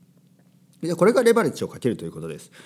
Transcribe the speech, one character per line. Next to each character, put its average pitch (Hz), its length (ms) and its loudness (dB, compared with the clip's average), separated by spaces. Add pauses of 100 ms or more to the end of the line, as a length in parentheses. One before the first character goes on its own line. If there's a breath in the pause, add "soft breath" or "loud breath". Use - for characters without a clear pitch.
(800)
で、 165 120 -6
こ 175 120 2
れ 233 80 6
が 254 100 4
レ 233 100 6
バ 226 80 4
レ 160 80 0
ッ - 20 -2
ジ - 120 -8
を 92 40 -2
か - 120 -16
け 127 100 -2
る 92 80 -2
と 85 80 -12
い 82 40 -10
う - 20 -12
こ 78 100 -14
と 82 60 -10
で 76 100 -12
す。 - 140 -20 (140 loud breath)